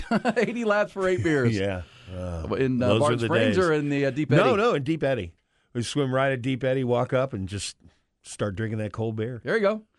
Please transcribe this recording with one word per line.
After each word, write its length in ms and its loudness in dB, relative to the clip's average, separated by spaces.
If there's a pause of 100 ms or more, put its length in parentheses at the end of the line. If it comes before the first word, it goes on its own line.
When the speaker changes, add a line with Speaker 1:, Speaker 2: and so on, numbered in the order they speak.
(160)
Speaker 1:
<laughs> 200 0
Eighty 280 -2
laps 280 2
for 140 -2
eight 160 0
beers. 340 2
Speaker 2:
<laughs> 20 0
Yeah. 240 -2 (300)
Uh, 360 -6 (100)
Speaker 1:
In, 240 2
uh, 60 2
Speaker 2:
those 120 4
Speaker 1:
Barton 140 4
Speaker 2:
are 60 -2
the 60 0
Speaker 1:
Springs 300 2
Speaker 2:
days. 80 4
Speaker 1:
or 100 2
in 160 0
the, 160 0
uh, 40 2
Deep 200 -2
Speaker 2:
No, 240 6
Speaker 1:
Eddy? 20 2
Speaker 2:
no, 180 2
in 80 -2
Deep 220 -2
Eddy. 300 -2 (400)
We 80 -2
swim 300 -2
right 200 0
at 100 -4
Deep 220 -4
Eddy, 180 0
walk 300 0
up, 220 0
and 120 -4
just 300 -8 (460)
start 340 -6
drinking 220 -4
that 140 -6
cold 240 -4
beer. 280 -6
Speaker 1:
There 120 -2
you 40 0
go. 220 0 (160)